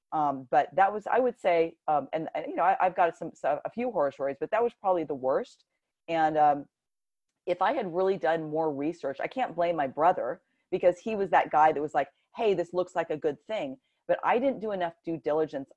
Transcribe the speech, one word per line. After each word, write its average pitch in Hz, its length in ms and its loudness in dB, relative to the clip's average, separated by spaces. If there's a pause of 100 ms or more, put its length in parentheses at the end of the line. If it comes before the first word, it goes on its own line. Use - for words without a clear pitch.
(140)
Um, 139 380 -2
but 151 220 2
that 196 200 2
was, 208 120 -8
I 214 140 0
would 254 180 0
say, 165 360 2 (160)
um, 143 240 0
and, 160 200 -4
and, 160 140 -6
you 349 80 -10
know, 185 80 0
I, 185 160 4
I've 185 160 0
got 170 220 0
some, 165 180 -10
so, 147 300 -2
a - 40 -8
few 240 220 -6
horror 147 180 0
stories, 135 300 -6
but 156 120 -6
that 220 120 2
was 240 160 0
probably 180 240 2
the 151 100 -6
worst. 131 520 -2 (420)
And, 156 300 0
um, 147 280 4 (800)
if 175 160 -2
I 208 120 2
had 208 200 -4
really 190 220 2
done 160 340 -2
more 156 220 -2
research, 139 500 -4
I 160 60 -4
can't 247 260 -4
blame 170 220 0
my 143 120 0
brother 151 520 0 (320)
because 180 260 4
he 220 200 -6
was 196 140 -2
that 170 200 4
guy 156 220 6
that 139 80 -4
was 151 120 -4
like, 147 140 0 (300)
"Hey, 220 160 2
this 170 200 -2
looks 180 220 -2
like 165 140 -2
a 156 80 -4
good 147 200 -2 (100)
thing." 160 280 -6 (320)
But 170 160 2
I 196 160 2
didn't 247 220 -2
do 214 100 -6
enough 175 220 -4 (120)
due 165 120 -4
diligence 151 600 -2